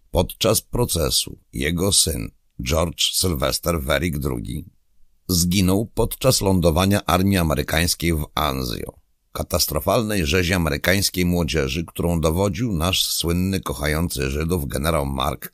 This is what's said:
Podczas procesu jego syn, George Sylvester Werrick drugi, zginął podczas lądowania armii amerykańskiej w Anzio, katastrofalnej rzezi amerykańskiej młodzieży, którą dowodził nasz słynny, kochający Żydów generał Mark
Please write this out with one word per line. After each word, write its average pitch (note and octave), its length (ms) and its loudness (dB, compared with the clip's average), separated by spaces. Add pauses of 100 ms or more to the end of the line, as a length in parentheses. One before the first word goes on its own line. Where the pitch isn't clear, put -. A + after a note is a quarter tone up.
Podczas - 500 0
procesu - 800 -2 (140)
jego E2+ 400 0
syn, B1+ 380 0 (320)
George D#2 400 0 (100)
Sylvester D#2+ 720 -2
Werrick D2 360 -2
drugi, B1+ 460 -6 (640)
zginął F#2 580 2
podczas - 540 0
lądowania F#2+ 640 4
armii F#2+ 340 2
amerykańskiej D#2+ 760 0
w D2 200 -2
Anzio, C2 640 -4 (340)
katastrofalnej F#2+ 960 0
rzezi F2 260 2
amerykańskiej F2+ 760 2
młodzieży, E2 580 0
którą E2+ 360 0
dowodził F#2+ 520 0
nasz F2 340 0
słynny, F2+ 540 -2
kochający D2 720 -2
Żydów D#2 380 -2
generał C#2+ 380 -2
Mark C2+ 480 -4